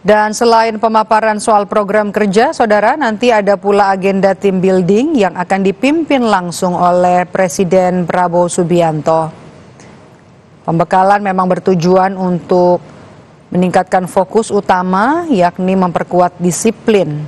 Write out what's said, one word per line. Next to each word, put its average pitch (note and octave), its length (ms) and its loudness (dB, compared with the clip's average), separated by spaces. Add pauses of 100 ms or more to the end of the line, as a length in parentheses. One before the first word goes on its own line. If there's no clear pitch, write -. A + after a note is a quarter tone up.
Dan G#3+ 320 2
selain A3+ 480 0
pemaparan A3 640 0
soal G3+ 240 2
program G#3 400 -2
kerja, G#3 480 0
Saudara, G#3+ 400 2
nanti B3 320 -2
ada G3+ 320 0
pula G3+ 320 0
agenda G3 400 0
team F#3+ 240 -2
building F#3+ 560 0
yang G3 240 0
akan F#3+ 240 -2
dipimpin C4+ 640 0
langsung F3+ 480 -2
oleh F3+ 560 2
Presiden F3+ 800 0
Prabowo F3 400 0
Subianto. D#3+ 800 0 (1400)
Pembekalan F#3 560 0
memang F#3+ 320 -2
bertujuan F#3 640 0
untuk F3+ 640 0 (720)
meningkatkan F3+ 560 0
fokus G3+ 400 -2
utama, G3+ 800 -2
yakni F#3 480 0
memperkuat F3 640 -2
disiplin F3+ 880 -2